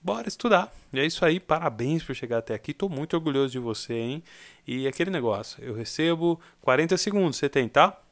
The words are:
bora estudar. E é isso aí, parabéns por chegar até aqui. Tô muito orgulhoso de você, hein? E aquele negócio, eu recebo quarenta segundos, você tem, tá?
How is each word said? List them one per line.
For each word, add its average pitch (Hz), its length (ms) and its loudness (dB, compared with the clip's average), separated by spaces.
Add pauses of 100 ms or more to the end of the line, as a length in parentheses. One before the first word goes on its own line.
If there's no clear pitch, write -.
bora 214 260 -4
estudar. 208 460 2 (180)
E 135 80 -2
é 139 60 2
isso 165 180 -2
aí, 160 160 4
parabéns 156 640 -2
por 131 140 -8
chegar 117 240 -2
até 113 160 -6
aqui. 147 180 -8
Tô 196 160 -4
muito 156 260 -4
orgulhoso 139 360 0
de 127 80 -6
você, 117 340 -6
hein? 120 300 -4 (420)
E 131 220 -4
aquele 170 240 -2
negócio, 113 520 -2
eu 117 120 -8
recebo 165 640 0 (200)
quarenta 156 380 4
segundos, 190 400 0
você 147 100 0
tem, 131 220 0
tá? 170 260 6 (160)